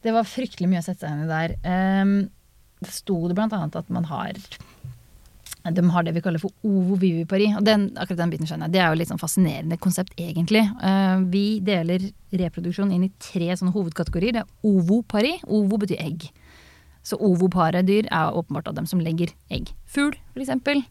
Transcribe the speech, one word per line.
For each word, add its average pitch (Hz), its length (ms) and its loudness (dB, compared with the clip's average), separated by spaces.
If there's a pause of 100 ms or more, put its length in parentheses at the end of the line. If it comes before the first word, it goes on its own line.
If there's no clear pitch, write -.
det 226 80 0
var 226 120 4
fryktelig 202 440 -4
mye 185 120 4
å 165 40 -6
sette 180 240 -6
seg 151 40 -4
inn 147 120 -4
i 160 80 -2
der. 160 320 -2
Ehm, 190 680 2 (520)
det - 100 -12
sto 175 380 -2
det 175 60 0
blant 214 180 0
annet 165 240 -4
at - 120 -10
man 175 160 -2
har, 160 280 -6 (1400)
de 175 120 0 (100)
har 175 120 2
det 165 120 -2
vi 170 60 0
kaller 165 180 0
for 196 120 -6 (140)
ovovivipari, 190 880 2
og 214 100 0
den, 202 240 4 (100)
akkurat 180 180 -4
den 170 140 0
biten 156 160 -4
skjønner 160 200 -6
jeg. 165 40 -2
Det 190 100 4
er 175 80 4
jo 160 80 2
litt 165 120 -2
sånn - 100 -4
fascinerende 160 580 0
konsept, 185 400 -2
egentlig. 170 440 2 (200)
Eh, 190 380 4 (100)
vi 202 300 2
deler 185 400 0 (320)
reproduksjon 180 640 -2
inn 180 100 4
i 190 160 0
tre 170 340 -2
sånne 180 200 0
hovedkategorier. 180 600 -2
Det 226 80 -2
er - 100 -12 (120)
ovopari. 208 680 2 (140)
Ovo 208 300 2
betyr 190 220 -2
egg. 160 300 -6 (760)
Så - 160 -6
ovopare 180 680 2
dyr 202 220 2
er 156 260 0
åpenbart 165 360 -4
av 160 60 -6
dem 165 120 -4
som 185 120 0
legger 165 300 -2 (220)
egg. 165 180 -6 (160)
Fugl, 285 300 -2 (180)
for 254 80 -12
eksempel. 269 500 0